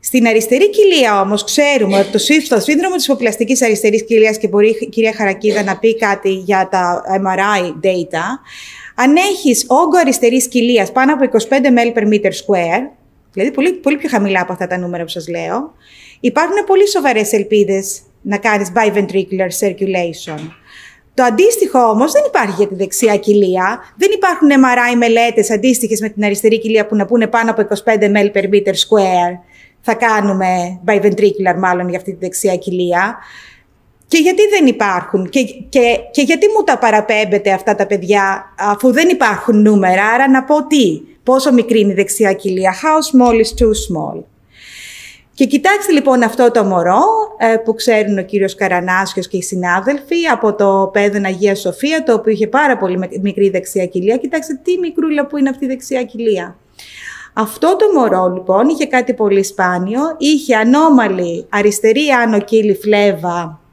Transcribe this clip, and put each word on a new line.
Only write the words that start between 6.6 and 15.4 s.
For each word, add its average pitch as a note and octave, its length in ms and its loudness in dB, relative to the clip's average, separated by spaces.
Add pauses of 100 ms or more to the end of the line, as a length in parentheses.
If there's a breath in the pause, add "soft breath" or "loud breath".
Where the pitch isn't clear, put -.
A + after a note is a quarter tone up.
τα F3+ 320 -2 (200)
M F#3+ 140 -2
R G3 260 0
I D#3+ 240 -6
data, F3+ 380 -2 (680 loud breath)
αν C4+ 220 4
έχεις F4+ 520 0
όγκο D#4 320 2
αριστερής B3+ 480 0
κοιλίας A3+ 440 0
πάνω C4 200 2
από C4+ 120 0
είκοσι A#3 240 -2
πέντε C4+ 280 2
M - 20 4
L A#3 200 0
per A3 40 -2
meter G#3 280 0
square, F3 520 -2 (500)
δηλαδή G#3 180 -2
πολύ, D#4+ 220 -2
πολύ D4+ 240 -2
πιο D4 120 -8
χαμηλά G3+ 320 0
από F3+ 120 -6
αυτά F3+ 140 -6
τα F3+ 120 -6
νούμερα F3 240 -6
που E3 80 -10
σας D#3+ 180 -12
λέω, F3 460 -6 (460 soft breath)